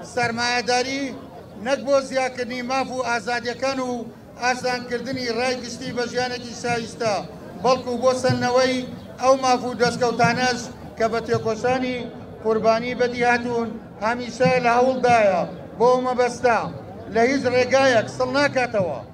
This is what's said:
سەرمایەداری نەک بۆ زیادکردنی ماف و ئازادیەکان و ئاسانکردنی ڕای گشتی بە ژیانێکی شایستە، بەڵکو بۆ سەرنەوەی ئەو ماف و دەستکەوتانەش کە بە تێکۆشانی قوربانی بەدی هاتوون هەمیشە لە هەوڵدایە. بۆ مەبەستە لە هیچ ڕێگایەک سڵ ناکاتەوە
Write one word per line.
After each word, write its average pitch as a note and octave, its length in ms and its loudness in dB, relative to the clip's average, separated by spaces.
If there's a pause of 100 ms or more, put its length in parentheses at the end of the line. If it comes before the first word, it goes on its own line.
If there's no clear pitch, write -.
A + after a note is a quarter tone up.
(140)
سەرمایەداری B3 880 0 (640)
نەک C4+ 200 0
بۆ C#4 100 4 (140)
زیادکردنی B3+ 600 -4
ماف C4 220 0
و B3+ 160 -4
ئازادیەکان A#3+ 720 -2
و B3+ 100 -2 (520)
ئاسانکردنی B3 840 -2 (120)
ڕای B3+ 240 0
گشتی B3+ 340 -8
بە A#3+ 140 -2
ژیانێکی B3 520 -4
شایستە، A#3 520 -2 (480)
بەڵکو B3 300 2 (100)
بۆ B3+ 100 4 (100)
سەرنەوەی B3+ 640 2 (360)
ئەو C4 200 6
ماف B3+ 220 2
و B3 160 -4
دەستکەوتانەش A#3+ 800 2 (380)
کە A3 140 2
بە A3+ 140 0
تێکۆشانی A#3+ 720 0 (460)
قوربانی A3+ 580 2
بەدی A#3+ 280 2
هاتوون A#3+ 400 0 (360)
هەمیشە A#3+ 460 0 (140)
لە A#3 140 6
هەوڵدایە. A#3+ 600 4 (380)
بۆ A#3 100 6 (180)
مەبەستە A#3+ 520 2 (560)
لە A3+ 140 4
هیچ C4+ 140 2 (120)
ڕێگایەک B3+ 520 4 (100)
سڵ B3+ 200 0
ناکاتەوە A#3 640 0 (160)